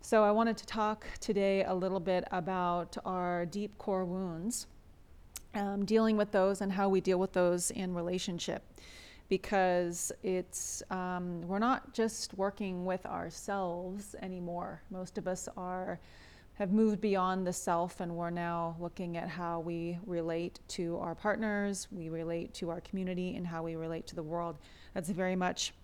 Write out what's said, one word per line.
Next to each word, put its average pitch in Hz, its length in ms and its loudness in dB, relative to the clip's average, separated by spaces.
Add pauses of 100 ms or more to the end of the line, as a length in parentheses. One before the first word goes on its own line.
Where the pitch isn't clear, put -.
So 214 220 6
I 208 60 8
wanted 226 280 4
to - 100 -12
talk 214 400 -2 (120)
today 196 440 4
a 185 100 2
little 185 260 0
bit 180 300 2
about 175 760 0
our 180 440 0
deep 202 320 -6
core 185 260 0
wounds, 180 640 -4 (880)
um, 202 280 0
dealing 220 320 6
with 208 160 4
those 196 300 4
and 196 100 0
how 196 180 4
we 190 120 6
deal 185 160 4
with 190 160 2
those 180 380 4
in 185 240 -2
relationship, 175 640 -2 (680)
because 180 800 2 (100)
it's, - 680 -2
um, 180 500 -4
we're 175 160 -2
not 240 340 2
just - 440 -2
working 190 500 -2
with 180 220 0
ourselves 180 1120 -4
anymore. 175 680 -6
Most 185 260 -8
of 175 100 -4
us 180 300 -4
are, 185 420 -4 (540)
have 196 180 0
moved 214 300 6
beyond 190 460 2
the 180 60 0
self, 175 460 0
and 170 160 -4
we're 170 140 -2
now 170 500 -2
looking 175 380 -6
at 165 100 -4
how 170 320 -4
we 170 460 -4
relate 170 640 -2
to 170 320 -2
our 165 160 -4
partners, 202 760 0
we 170 180 -8
relate 165 440 -4
to 170 160 -4
our 170 120 -4
community, 185 540 -2
and 175 120 -4
how 165 160 -4
we 165 120 -4
relate 160 300 -4
to - 100 -12
the 170 80 -4
world. 165 360 -4 (340)
That's 175 160 -4
very 185 260 2
much 180 380 0 (100)